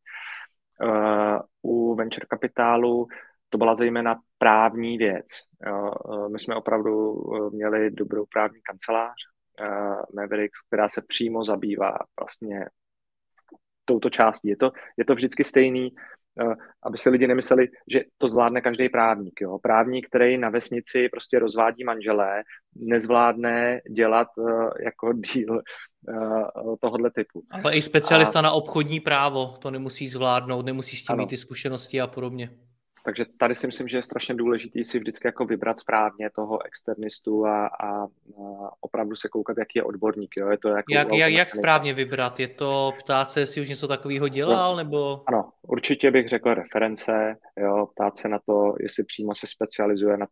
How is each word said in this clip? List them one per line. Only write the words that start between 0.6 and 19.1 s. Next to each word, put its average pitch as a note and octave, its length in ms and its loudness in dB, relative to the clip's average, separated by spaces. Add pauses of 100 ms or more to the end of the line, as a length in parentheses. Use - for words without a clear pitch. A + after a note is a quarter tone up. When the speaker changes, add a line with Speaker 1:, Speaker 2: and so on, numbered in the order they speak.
Speaker 1:
Eh, G#2+ 560 2 (240)
u A#2 320 0
venture A2+ 320 -6
kapitálu A#2+ 800 2 (420)
to - 100 0
byla A2+ 180 4
zejména A#2 440 0 (180)
právní A2+ 600 4
věc. G2+ 280 0 (400)
Jo, G2+ 260 -4 (340)
eh, - 20 -6
my G#2+ 100 -8
jsme A2+ 180 -6
opravdu, G#2+ 580 0 (220)
eh, G#2+ 140 -4
měli G#2+ 400 0
dobrou G#2 420 -4
právní G#2+ 280 0
kancelář, A2+ 540 -4 (460)
eh, G2+ 360 -4 (180)
Mavericks, G#2 520 -4
která G#2 220 2
se - 200 -8
přímo A2+ 360 -2
zabývá G2+ 500 -2 (260)
vlastně G2+ 440 -10 (1200)
touto A#2+ 260 2
částí. A2 380 4
Je G2+ 80 0
to, C3 160 2 (240)
je A#2 80 0
to C3+ 100 4
vždycky B2+ 300 0
stejný, B2+ 500 2 (460)
eh, A#2 140 0 (280)
aby A2+ 160 -6
si - 120 4
lidi B2+ 160 6
nemysleli, B2+ 420 4 (240)
že C3 80 4 (180)
to C3+ 100 2
zvládne A#2+ 320 4
každý B2 280 0
právník, A2 520 0